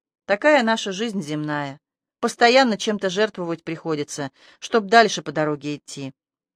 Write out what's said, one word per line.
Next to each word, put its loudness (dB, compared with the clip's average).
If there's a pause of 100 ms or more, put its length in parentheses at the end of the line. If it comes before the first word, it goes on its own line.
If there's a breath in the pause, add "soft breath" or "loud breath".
(260)
«Такая 4
наша -2
жизнь -6
земная. -6 (400)
Постоянно 4
чем-то -2
жертвовать -4
приходится, -6 (280 soft breath)
чтоб 0
дальше 4
по -10
дороге -2
идти. -12 (420)